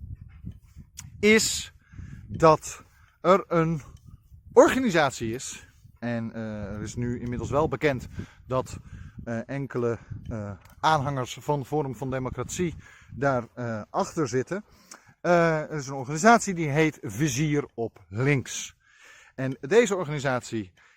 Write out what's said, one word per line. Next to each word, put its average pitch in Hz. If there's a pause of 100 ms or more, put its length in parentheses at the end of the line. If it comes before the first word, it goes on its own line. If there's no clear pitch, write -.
(1200)
is - (520)
dat 156 (380)
er 180
een 165 (680)
organisatie 170
is. - (300)
En, 117
eh, 107
er 107
is 110
nu 120
inmiddels 120
wel 147
bekend 135 (380)
dat, 127 (460)
eh, 113
enkele, 123 (300)
eh, 104 (300)
aanhangers 143
van 143
Forum 143
van 131
Democratie 131 (400)
daar, 123
eh, 117
achter 165
zitten. 131 (560)
Eh, 165
er 151
is 147
een 139
organisatie 156
die 165
heet 151
Vizier 143
op -
Links. 127 (580)
En 135
deze 202
organisatie 131 (240)